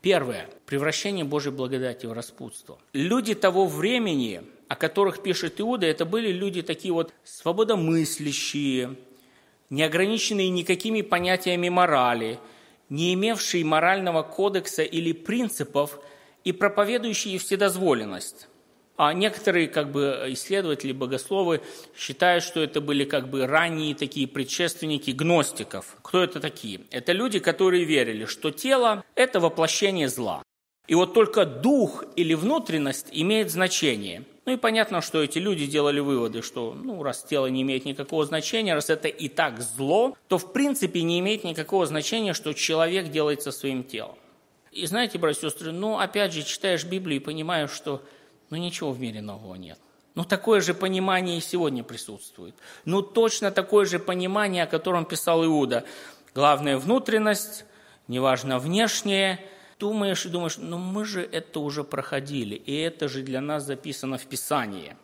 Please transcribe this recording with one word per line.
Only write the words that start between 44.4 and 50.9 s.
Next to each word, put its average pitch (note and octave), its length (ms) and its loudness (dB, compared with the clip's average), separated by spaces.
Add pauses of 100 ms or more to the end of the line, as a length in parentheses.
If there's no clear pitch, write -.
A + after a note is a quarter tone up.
И - 160 -8
знаете, G#3+ 320 -2
братья D#3 300 0
и - 20 -2
сестры, D#3+ 220 -8
ну, G#3 260 -2
опять G3 360 0
же, D3+ 80 -6
читаешь E3+ 420 -2
Библию F3 380 -4
и - 20 -18
понимаешь, D#3 460 -2
что, - 320 -8 (480)
ну, D#3 80 -6
ничего E3+ 340 -4
в A#2+ 80 -8
мире G#2+ 220 -6
нового G#2 320 -12
нет. F2 240 -16 (360)
Ну, E3 100 -4
такое G3+ 360 4
же E3+ 140 0
понимание F#3 640 0